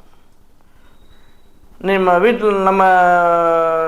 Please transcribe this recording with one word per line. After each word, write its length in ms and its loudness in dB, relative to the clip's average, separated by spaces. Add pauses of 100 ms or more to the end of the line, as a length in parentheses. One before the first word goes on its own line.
(1800)
நம்ம 400 0
வீட்டில் 440 0
நம்ம 220 0 (1040)